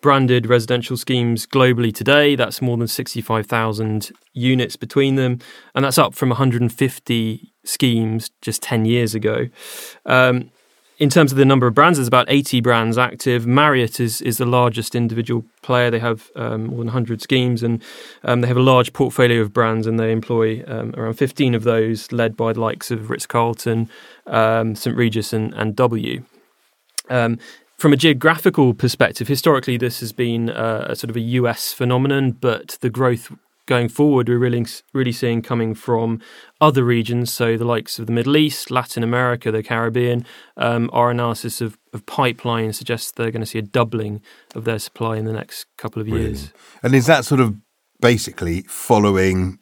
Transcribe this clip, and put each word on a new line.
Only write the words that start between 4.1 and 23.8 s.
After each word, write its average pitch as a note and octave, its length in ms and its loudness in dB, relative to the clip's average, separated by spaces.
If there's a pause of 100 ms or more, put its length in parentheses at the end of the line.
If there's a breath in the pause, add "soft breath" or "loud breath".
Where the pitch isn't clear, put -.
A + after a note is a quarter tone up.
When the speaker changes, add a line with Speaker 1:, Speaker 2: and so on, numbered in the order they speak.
Speaker 1:
units B2+ 420 0
between C3+ 420 0
them, B2 220 0 (360 loud breath)
and C3+ 100 0
that's C3+ 140 -2
up - 160 0
from B2+ 180 -2
a A2 40 -2
hundred A#2+ 260 0
and A#2+ 100 -2
fifty A#2 800 -4 (120)
schemes A2+ 640 -2 (100)
just - 220 -8
ten A2+ 240 -2
years A2+ 280 0
ago. A2+ 340 -2 (580 loud breath)
Um, B2+ 440 2 (480)
in D3 100 2
terms C#3+ 240 4
of C3 60 0
the C#3 60 8
number C3 220 6
of A#2 80 2
brands, D#3 240 6
there's B2+ 80 0
about B2 220 4
eighty C3+ 320 2
brands A2+ 360 2
active. B2 480 0
Marriott B2+ 540 2
is, A2+ 220 -2
is A#2+ 180 -4
the C3 80 -2
largest A#2+ 480 0
individual A#2 500 -2 (180)
player. B2 280 2
They A#2 80 0
have, A2+ 380 -4
um, A2+ 300 -6
more B2 120 -8
than A#2 100 -6
a A2 40 -6
hundred A#2 300 -4
schemes, B2 420 0
and, A#2 180 -2 (400 loud breath)
um, A#2+ 180 0
they A#2+ 60 0
have B2 100 0
a B2+ 60 4
large B2+ 300 4
portfolio B2+ 480 2
of G2+ 120 -2
brands, A2+ 360 0
and A2+ 100 -2
they A2+ 140 0
employ, A2+ 560 -2
um, A2+ 280 -8
around A2+ 180 -4
fifteen C3 420 0
of A2 80 -2
those, A2+ 480 0
led A#2 240 0
by A2+ 160 -2
the A2+ 80 -4
likes A2+ 320 -4
of A2 180 -8
Ritz-Carlton, A#2 760 -2 (380 loud breath)